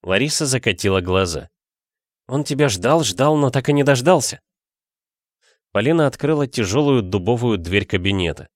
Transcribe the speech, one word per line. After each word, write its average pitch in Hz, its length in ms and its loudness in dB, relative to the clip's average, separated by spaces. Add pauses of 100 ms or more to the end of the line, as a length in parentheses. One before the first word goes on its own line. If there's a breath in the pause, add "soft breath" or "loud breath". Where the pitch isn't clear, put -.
Лариса 139 440 -2
закатила 101 540 0
глаза. 90 480 -2 (800)
«Он 139 160 -4
тебя 143 240 0
ждал, 120 340 0
ждал, 147 340 0
но 139 140 2
так 135 180 -2
и 147 40 2
не 143 100 2
дождался». 135 580 2 (1300)
Полина 147 340 2
открыла 143 400 -2
тяжёлую 123 560 0
дубовую 104 560 -2
дверь 92 280 -2
кабинета. 90 680 -2